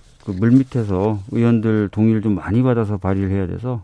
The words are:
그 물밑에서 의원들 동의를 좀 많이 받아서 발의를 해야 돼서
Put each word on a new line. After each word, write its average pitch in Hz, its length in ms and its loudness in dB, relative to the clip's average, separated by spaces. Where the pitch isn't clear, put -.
그 104 60 -6
물밑에서 107 880 0
의원들 110 600 2
동의를 110 280 2
좀 107 140 0
많이 98 260 0
받아서 113 360 0
발의를 95 340 -2
해야 95 160 -2
돼서 107 360 -8